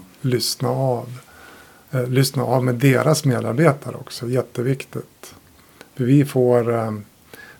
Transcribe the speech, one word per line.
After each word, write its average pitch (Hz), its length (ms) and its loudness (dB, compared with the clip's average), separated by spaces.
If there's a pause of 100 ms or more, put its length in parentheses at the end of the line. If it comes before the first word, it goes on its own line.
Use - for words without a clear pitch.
(220)
lyssna 123 480 -2
av. 127 440 -2 (760)
Eh, 123 160 -2
lyssna 127 360 0
av 123 200 0
med 127 120 0
deras 139 500 2
medarbetare 120 720 0
också, - 340 -10
jätteviktigt. - 1040 -6 (600)
För 127 80 -4
vi 139 220 6
får, 123 480 2
eh, 113 180 -2 (680)